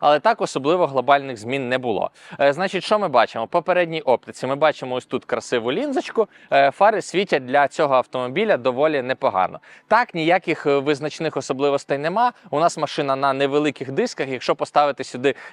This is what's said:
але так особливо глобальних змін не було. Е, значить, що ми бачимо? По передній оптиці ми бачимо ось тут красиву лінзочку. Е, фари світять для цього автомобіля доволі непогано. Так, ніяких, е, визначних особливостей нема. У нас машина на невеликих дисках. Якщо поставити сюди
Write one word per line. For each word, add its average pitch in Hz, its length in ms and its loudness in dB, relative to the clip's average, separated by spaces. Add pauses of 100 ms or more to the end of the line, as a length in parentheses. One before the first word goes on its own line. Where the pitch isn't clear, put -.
але 147 200 4
так 226 200 2
особливо 165 460 0
глобальних 135 500 2
змін 123 320 -4
не 127 100 0
було. 117 320 -2 (300)
Е, 143 120 6
значить, 185 320 -4
що 214 140 2
ми 202 100 -2
бачимо? 113 380 2
По 170 160 0
передній 175 380 0
оптиці - 460 -2
ми 135 100 -2
бачимо 143 380 0
ось 127 120 -6
тут - 180 -6
красиву 120 480 -2
лінзочку. 240 560 -2 (240)
Е, 139 180 6
фари 202 320 2
світять 165 440 -2
для 139 220 2
цього 143 260 0
автомобіля 135 600 0
доволі 131 460 0
непогано. 110 580 -2 (280)
Так, 233 260 2
ніяких, 165 520 0
е, 143 120 4
визначних 147 580 -4
особливостей 139 640 -2
нема. 202 340 -2 (180)
У 143 100 -2
нас 170 180 2
машина 139 380 -2
на 139 160 0
невеликих 139 600 0
дисках. 165 360 -2
Якщо 135 260 -2
поставити 147 500 0
сюди 127 300 -2 (180)